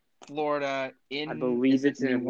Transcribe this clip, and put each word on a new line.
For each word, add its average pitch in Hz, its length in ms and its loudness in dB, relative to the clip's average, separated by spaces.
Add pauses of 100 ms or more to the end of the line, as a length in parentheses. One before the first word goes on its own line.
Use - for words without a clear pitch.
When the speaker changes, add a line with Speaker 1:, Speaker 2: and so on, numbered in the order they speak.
(280)
Speaker 1:
Florida 139 640 -2 (180)
in, 147 200 -6
Speaker 2:
I 135 60 -6
believe 127 400 2
Speaker 1:
is 131 100 0
it 143 40 6
Speaker 2:
it's 135 120 -4
in 135 80 0
Speaker 1:
New 123 80 2 (120)